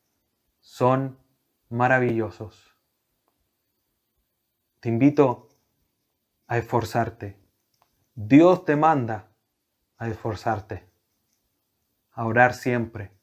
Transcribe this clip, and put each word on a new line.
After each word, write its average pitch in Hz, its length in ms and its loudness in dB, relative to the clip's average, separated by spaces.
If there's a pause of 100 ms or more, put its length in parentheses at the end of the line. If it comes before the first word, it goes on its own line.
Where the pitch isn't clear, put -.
(600)
son 131 580 -2 (500)
maravillosos. 120 1080 -4 (2000)
Te - 100 -10
invito 135 600 2 (960)
a 117 120 -4
esforzarte. 113 800 -4 (800)
Dios 156 500 4
te 151 120 0
manda 135 560 -2 (640)
a 113 100 -10
esforzarte, 107 840 -8 (1200)
a 120 120 -8
orar 120 300 4
siempre, 113 560 -6 (120)